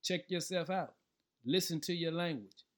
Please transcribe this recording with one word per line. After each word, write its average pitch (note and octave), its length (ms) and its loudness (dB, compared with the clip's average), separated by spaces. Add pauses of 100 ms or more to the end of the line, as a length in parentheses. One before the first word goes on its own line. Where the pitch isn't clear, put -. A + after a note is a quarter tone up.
Check - 300 -2
yourself F3 400 0
out. F#3 240 -2 (500)
Listen E3 360 2
to F3+ 120 -2
your E3 200 0
language D#3+ 520 -4 (120)